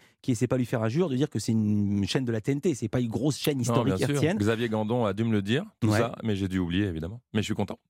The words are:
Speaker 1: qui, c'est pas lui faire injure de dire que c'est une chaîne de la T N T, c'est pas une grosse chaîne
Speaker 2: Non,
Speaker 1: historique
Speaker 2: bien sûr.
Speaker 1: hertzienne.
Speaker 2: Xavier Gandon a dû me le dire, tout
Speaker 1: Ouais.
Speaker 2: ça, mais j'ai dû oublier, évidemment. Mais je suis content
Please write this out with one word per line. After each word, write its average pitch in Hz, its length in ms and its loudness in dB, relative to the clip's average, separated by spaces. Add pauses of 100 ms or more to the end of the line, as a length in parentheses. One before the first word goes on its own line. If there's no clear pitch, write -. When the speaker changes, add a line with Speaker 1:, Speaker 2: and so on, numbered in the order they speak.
(220)
Speaker 1:
qui, 127 140 0
c'est 120 120 0
pas 131 100 2
lui 127 80 2
faire 117 180 -2
injure 143 260 2
de 127 60 -2
dire 139 120 0
que - 120 -4
c'est 113 120 -2
une 104 560 2
chaîne 135 160 0
de 117 80 -2
la 113 80 -2
T 135 120 -4
N 143 100 -2
T, 165 140 0
c'est 113 120 -6
pas 131 120 -2
une 123 100 -2
grosse 131 280 -2
chaîne 143 200 0
Speaker 2:
Non, 123 60 0
Speaker 1:
historique 117 320 2
Speaker 2:
bien 117 100 0
sûr. 143 100 0
Speaker 1:
hertzienne. 151 220 2
Speaker 2:
Xavier 113 320 0
Gandon 110 360 0
a 98 80 2
dû 107 100 -2
me 113 80 2
le 104 100 2
dire, 120 240 0 (140)
tout 110 100 2
Speaker 1:
Ouais. 107 80 4
Speaker 2:
ça, 113 260 0
mais 110 120 0
j'ai 95 120 -2
dû 92 120 0
oublier, 90 260 0
évidemment. 87 340 -6 (140)
Mais 110 80 2
je 117 40 0
suis 107 100 -2
content - 240 -4 (100)